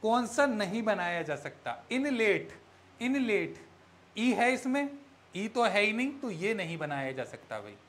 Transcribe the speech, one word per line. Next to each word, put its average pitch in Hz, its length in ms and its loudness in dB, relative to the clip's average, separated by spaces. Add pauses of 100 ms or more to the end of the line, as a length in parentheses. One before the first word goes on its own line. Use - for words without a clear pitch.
कौन 233 260 4
सा 285 180 4
नहीं 214 380 0
बनाया 175 380 0
जा 151 140 -2
सकता। 131 400 -8 (160)
इनलेट, 233 600 2 (480)
इनलेट 233 640 0 (520)
ई 233 160 4
है 240 220 4
इसमें, 269 340 0 (460)
ई 202 140 -4
तो 233 160 2
है 208 180 4
ही 214 100 2
नहीं, 247 200 0
तो 254 200 -6
ये 185 220 -2
नहीं 170 240 -6
बनाया 139 340 -4
जा 127 140 -6
सकता 113 340 -10
भाई। 101 160 -16 (120)